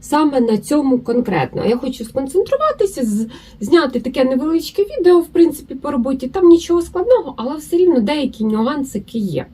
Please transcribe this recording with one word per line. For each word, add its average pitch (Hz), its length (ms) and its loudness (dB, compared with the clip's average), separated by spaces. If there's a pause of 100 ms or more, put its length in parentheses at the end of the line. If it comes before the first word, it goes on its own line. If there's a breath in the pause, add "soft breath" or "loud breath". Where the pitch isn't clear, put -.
саме 294 400 0
на 226 180 0
цьому 269 400 0
конкретно. 208 680 -2
Я 226 100 2
хочу 262 280 -8
сконцентруватися, 403 1000 -2
з-, 214 220 -2 (340 loud breath)
зняти 262 400 2
таке 262 240 -2
невеличке 311 580 0
відео, 359 380 4
в 330 60 -2
принципі, - 480 0
по 277 160 -8
роботі. 269 380 -2
Там 359 200 4
нічого 339 340 4
складного, 359 540 0
але 254 200 -6
все 311 200 -4
рівно 339 240 4
деякі 269 440 -2
нюансики 226 760 -4
є. 175 360 -4